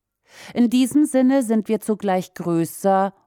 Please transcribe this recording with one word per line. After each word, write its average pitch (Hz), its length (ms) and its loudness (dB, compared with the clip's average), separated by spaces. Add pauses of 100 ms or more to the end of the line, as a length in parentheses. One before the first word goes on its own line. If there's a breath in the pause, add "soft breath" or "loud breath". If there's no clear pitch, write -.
(560 loud breath)
In 233 160 2
diesem 262 340 2
Sinne 262 380 2
sind 220 240 -2
wir 220 120 -2
zugleich 190 540 -4
größer 185 800 -2 (140)